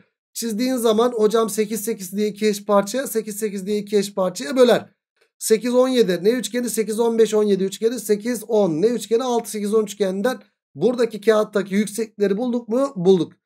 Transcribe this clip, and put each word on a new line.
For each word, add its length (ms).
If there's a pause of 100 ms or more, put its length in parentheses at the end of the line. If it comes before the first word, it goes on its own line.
(340)
Çizdiğin 420
zaman 360
hocam 380
sekiz 320
sekiz 360
diye 100
iki 200
eş 180
parçaya, 420
sekiz 320
sekiz 260
diye 120
iki 200
eş 160
parçaya 440
böler. 380 (420)
Sekiz 360
on 140
yedi. 360
Ne 60
üçgeni? 400
Sekiz 300
on 180
beş 160
on 100
yedi 200
üçgeni, 360
sekiz 480
on. 340
Ne 60
üçgeni? 360
Altı 260
sekiz 240
on 100
üçgeninden 560 (360)
buradaki 460
kağıttaki 540
yükseklikleri 600
bulduk 300
mu? 280
Bulduk. 380 (120)